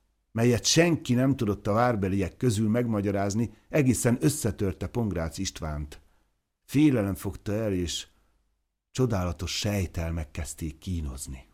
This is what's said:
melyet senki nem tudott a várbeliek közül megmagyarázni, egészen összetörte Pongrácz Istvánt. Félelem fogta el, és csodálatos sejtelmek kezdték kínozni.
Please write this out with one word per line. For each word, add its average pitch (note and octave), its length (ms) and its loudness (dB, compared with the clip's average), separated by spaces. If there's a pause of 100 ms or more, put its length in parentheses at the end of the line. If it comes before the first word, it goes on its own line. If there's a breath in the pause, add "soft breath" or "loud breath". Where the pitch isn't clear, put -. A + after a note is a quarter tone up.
(320)
melyet A#2 340 2
senki D#3+ 480 4
nem C3 220 4
tudott G2+ 320 -2
a G2+ 60 2
várbeliek G2+ 640 0
közül A2 320 2
megmagyarázni, G#2 840 0 (140 loud breath)
egészen B2+ 520 2
összetörte G#2 680 -2
Pongrácz F2 500 -4
Istvánt. D2+ 640 -8 (640)
Félelem B2 500 2
fogta - 360 -8
el, G#2 220 -2
és F2 340 -4 (840)
csodálatos F#2 680 -2
sejtelmek E2+ 760 -2
kezdték D#2 460 -8
kínozni. C#2 760 -8